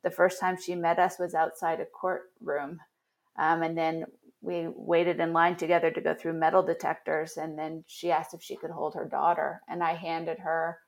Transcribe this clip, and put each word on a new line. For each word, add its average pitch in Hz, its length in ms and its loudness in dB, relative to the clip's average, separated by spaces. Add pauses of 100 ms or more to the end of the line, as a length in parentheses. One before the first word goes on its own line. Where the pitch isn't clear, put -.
the 180 80 0
first 180 280 4
time 185 200 0
she 180 160 -6
met 170 240 2
us 180 200 2
was 175 140 -2
outside 160 460 0
a 165 60 -4
courtroom. 160 920 -6 (580)
Um, 165 260 2
and 165 140 -2
then 160 280 0 (360)
we 170 320 -4
waited 170 460 2
in 165 140 0
line 170 240 6
together 165 340 4
to 165 100 -4
go 160 120 2
through 165 200 -4
metal 165 300 4
detectors. 160 720 -2
And 156 200 -8
then 160 300 -8
she - 240 -4
asked 160 220 0
if 170 80 -16
she - 140 -12
could 165 160 -10
hold 156 240 -4
her 156 100 -6
daughter. 156 600 0
And 175 160 -4
I 165 120 0
handed 165 440 -6
her 165 480 -2